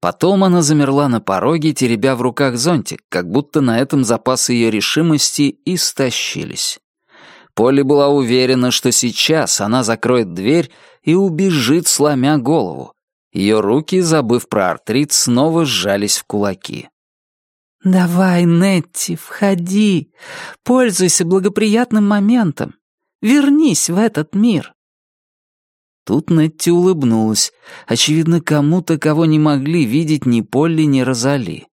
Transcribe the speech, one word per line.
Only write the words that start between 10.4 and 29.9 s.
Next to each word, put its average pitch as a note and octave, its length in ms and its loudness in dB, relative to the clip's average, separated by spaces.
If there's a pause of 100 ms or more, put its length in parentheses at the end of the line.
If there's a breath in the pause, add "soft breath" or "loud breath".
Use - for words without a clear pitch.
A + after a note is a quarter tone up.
и D3+ 120 0
убежит, E3+ 720 0
сломя C#3+ 520 0
голову. A2+ 560 -4 (380)
Ее G#2 280 0
руки, C#3+ 400 0
забыв C#3+ 480 0
про F#2 220 0
артрит, C3 420 -4
снова D#3 520 0
сжались G2+ 540 -2
в - 60 -10
кулаки. G2+ 640 -6 (960)
"Давай, F3+ 600 2
Нетти, F3 720 0
входи. F#3+ 960 -2 (520 loud breath)
Пользуйся F#3 600 2
благоприятным G#3 840 0
моментом. G#3 680 0 (480)
Вернись C#4+ 680 2
в E3+ 80 -2
этот G#3 380 -2
мир". G3+ 400 0 (1300)
Тут C3+ 240 -2
Нетти D#3+ 420 2
улыбнулась, C3 840 2 (340 loud breath)
очевидно, D#3+ 540 0
кому-то, D3+ 580 0
кого D#3 280 2
не D#3 120 2
могли D3+ 460 0
видеть D3+ 420 -2